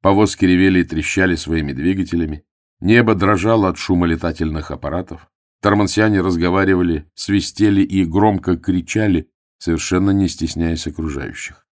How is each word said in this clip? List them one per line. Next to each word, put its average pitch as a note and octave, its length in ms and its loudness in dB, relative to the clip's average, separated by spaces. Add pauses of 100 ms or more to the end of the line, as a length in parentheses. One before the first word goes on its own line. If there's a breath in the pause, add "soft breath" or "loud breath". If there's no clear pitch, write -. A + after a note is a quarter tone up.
Повозки G2+ 440 2
ревели F#2 340 4
и F2 60 2
трещали E2+ 500 -2
своими D#2 380 -4
двигателями, E2 720 -4 (340)
небо A2+ 360 4
дрожало G2+ 520 2
от E2+ 100 -2
шума F2 300 0
летательных D#2+ 640 -4
аппаратов, D2 580 -10 (320)
тормансиане G#2 600 2
разговаривали, F2 920 0
свистели G2+ 680 0
и F#2+ 240 0
громко F#2 520 0
кричали, F2+ 720 -2 (280)
совершенно F#2 540 -2
не G2 160 2
стесняясь E2 600 -4
окружающих. - 760 -10 (140)